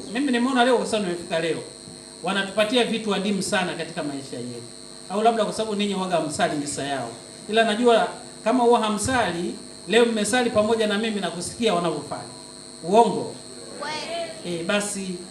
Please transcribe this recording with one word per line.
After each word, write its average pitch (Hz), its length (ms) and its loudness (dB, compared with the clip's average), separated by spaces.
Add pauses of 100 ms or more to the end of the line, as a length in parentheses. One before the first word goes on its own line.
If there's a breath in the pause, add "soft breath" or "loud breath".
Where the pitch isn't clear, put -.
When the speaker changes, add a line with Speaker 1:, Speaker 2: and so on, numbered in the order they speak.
(120)
Speaker 1:
mimi 262 200 0
nimeona 240 320 4
leo 254 120 6
kwa 196 100 0
sababu 208 220 0
nimefika 175 320 -2
leo, 160 180 0 (640)
wanatupatia 202 640 2
vitu 214 300 0
adimu 190 280 0
sana 180 320 0
katika 160 280 -6
maisha 139 340 -6
yetu. 120 260 -8 (480)
Au 202 120 0
labda 220 220 4
kwa 175 80 -2
sababu 214 240 -2
ninyi 202 180 0
waga 185 220 0
hamsali 156 400 0
misa 143 260 -4
yao. 135 280 -4 (380)
Ila 220 160 4
najua 214 440 4 (360)
kama 240 200 4
huwa 233 160 8
hamsali, 208 720 0 (340)
leo 226 180 8
mmesali 226 440 2
pamoja 220 360 2
na 208 120 2
mimi 214 220 0
na 175 100 -2
kusikia 180 440 0
wanavyofanya. 165 480 -2 (640)
Uongo? 202 500 4 (460)
Speaker 2:
Kweli. 311 800 -6
Speaker 1:
Eh, 165 80 -6
basi 202 420 -2 (220)